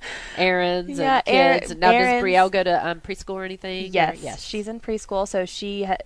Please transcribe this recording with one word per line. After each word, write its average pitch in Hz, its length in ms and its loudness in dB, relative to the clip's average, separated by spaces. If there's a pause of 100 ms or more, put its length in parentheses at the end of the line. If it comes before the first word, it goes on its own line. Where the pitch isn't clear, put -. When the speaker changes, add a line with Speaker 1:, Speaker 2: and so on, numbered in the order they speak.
(360)
Speaker 1:
Errands 180 540 0
and 277 80 -8
Speaker 2:
Yeah, 269 200 2
er-, 262 420 4
Speaker 1:
kids. - 160 -10
Now, 180 160 6
does 240 100 4
Speaker 2:
errands. 247 220 2
Speaker 1:
Brielle 185 260 6
go 190 140 2
to, 175 240 2
um, 165 120 -6
preschool 190 340 -10
or 190 100 -8
anything, 185 400 -8
or 190 40 -10
Speaker 2:
Yes, 175 320 2
Speaker 1:
Yes. - 240 -10
Speaker 2:
she's 208 240 -8
in 226 120 -10
preschool, 202 480 -4
so 185 160 -2
she 202 400 -6
ha-, 190 220 -2